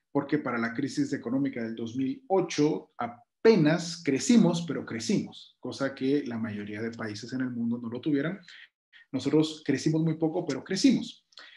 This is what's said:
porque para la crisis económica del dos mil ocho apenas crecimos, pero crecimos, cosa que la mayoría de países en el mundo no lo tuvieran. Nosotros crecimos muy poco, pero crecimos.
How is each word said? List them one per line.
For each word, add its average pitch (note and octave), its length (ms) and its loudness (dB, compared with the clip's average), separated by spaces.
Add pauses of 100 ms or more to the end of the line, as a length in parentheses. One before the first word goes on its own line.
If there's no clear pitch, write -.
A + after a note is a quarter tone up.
(120)
porque C#3+ 260 0
para B2 180 -4
la A#2 160 -2
crisis C3+ 400 -4
económica B2+ 500 -2
del A2+ 120 -6
dos A2+ 220 -8
mil C3+ 320 -4
ocho E3+ 680 0
apenas - 1080 2
crecimos, E3 600 4
pero - 200 -6
crecimos, - 720 -4
cosa C3 360 -6
que C#3 300 0
la A#2 140 -6
mayoría G#2 420 -6
de A2+ 120 -4
países A2+ 400 -10
en C3 80 -4
el B2+ 100 -4
mundo A#2 280 -2
no A#2 120 -10
lo A#2+ 100 -8
tuvieran. D3+ 380 0 (720)
Nosotros C#3+ 560 2
crecimos D#3 360 2
muy D#3+ 120 2
poco, E3 320 -2
pero C3+ 160 -4
crecimos. - 640 0 (300)